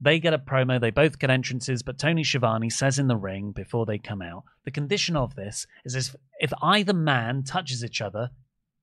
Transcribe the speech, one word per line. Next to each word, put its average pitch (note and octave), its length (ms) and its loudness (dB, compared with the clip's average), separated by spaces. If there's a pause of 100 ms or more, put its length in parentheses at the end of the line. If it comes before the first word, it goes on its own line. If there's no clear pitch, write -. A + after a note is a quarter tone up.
they D#3 200 4
get D#3+ 120 4
a D3+ 60 4
promo, B2+ 420 2
they A2+ 120 2
both D3+ 260 4
get C#3 100 2
entrances, B2+ 540 0
but C3 160 -10
Tony D#3+ 240 2
Schiavone A#2 480 2
says C3+ 300 2
in C3+ 80 4
the A#2+ 80 4
ring G2 340 -6
before A2 340 -2
they G#2+ 140 -2
come G#2 240 -8
out, F2 220 -12 (200)
"The C3+ 60 -10
condition D3 460 -2
of B2+ 180 0
this G2+ 320 -10 (180)
is B2+ 120 -6
if, B2+ 180 -4 (240)
if C3+ 140 -2 (100)
either G3 320 4
man C3+ 480 0
touches C3+ 420 -6
each - 160 -6
other, G#2+ 300 -4 (520)